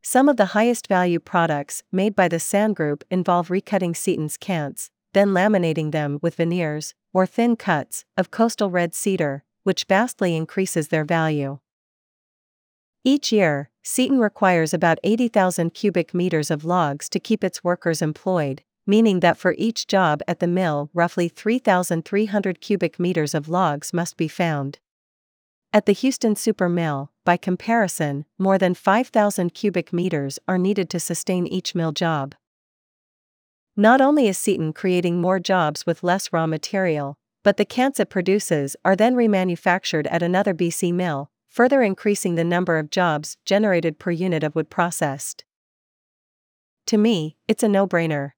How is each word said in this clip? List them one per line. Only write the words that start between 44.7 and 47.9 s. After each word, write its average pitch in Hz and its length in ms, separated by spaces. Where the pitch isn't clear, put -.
To 226 100
me, 208 400
it's - 160
a 226 40
no-brainer. 165 720